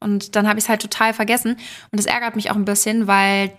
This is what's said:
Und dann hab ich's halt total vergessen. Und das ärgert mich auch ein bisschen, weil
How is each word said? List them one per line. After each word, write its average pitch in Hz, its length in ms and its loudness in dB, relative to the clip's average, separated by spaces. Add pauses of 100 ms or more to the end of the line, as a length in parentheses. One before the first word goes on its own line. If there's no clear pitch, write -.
Und 202 360 -2
dann 208 100 2
hab 208 120 2
ich's 214 100 -4
halt 220 140 2
total 220 320 0
vergessen. 226 380 0 (380)
Und 208 80 -4
das 202 60 0
ärgert 233 320 -2
mich 208 140 -2
auch - 60 0
ein 202 100 0
bisschen, 214 400 0
weil 196 520 2